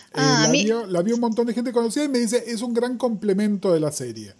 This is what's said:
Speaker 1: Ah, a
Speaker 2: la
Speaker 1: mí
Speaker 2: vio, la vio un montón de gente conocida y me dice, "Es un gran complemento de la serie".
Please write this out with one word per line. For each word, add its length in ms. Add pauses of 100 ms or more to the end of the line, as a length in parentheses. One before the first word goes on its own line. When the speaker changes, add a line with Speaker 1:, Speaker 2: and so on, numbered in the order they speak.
(140)
Speaker 1:
Ah, 300
a 20
Speaker 2:
la 60
Speaker 1:
mí 120
Speaker 2:
vio, 220
la 160
vio 140
un 40
montón 260
de 80
gente 180
conocida 320
y 40
me 120
dice, 260
"Es 160
un 120
gran 220
complemento 760
de 80
la 100
serie". 500